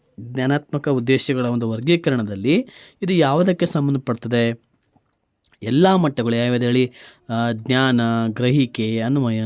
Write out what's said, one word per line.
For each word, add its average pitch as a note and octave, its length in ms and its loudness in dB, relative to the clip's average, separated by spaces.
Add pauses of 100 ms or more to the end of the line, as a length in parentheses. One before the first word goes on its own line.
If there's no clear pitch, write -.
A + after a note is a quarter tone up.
(200)
ಜ್ಞಾನಾತ್ಮಕ C3+ 680 -4
ಉದ್ದೇಶಗಳ B2+ 560 0
ಒಂದು A#2 240 -2
ವರ್ಗೀಕರಣದಲ್ಲಿ B2+ 960 0 (360)
ಇದು G3 120 -2
ಯಾವುದಕ್ಕೆ F3 520 2
ಸಂಬಂಧಪಡ್ತದೆ? A#2+ 960 -2 (1040)
ಎಲ್ಲ D#3+ 320 4
ಮಟ್ಟಗಳು B2+ 400 0
ಯಾವ್ಯಾವ್ದು B2 300 0
ಹೇಳಿ? B2 260 0 (380)
ಆ, A#2 220 -2
ಜ್ಞಾನ, B2 500 0 (260)
ಗ್ರಹಿಕೆ, A#2+ 720 0
ಅನ್ವಯ, A#2 460 -2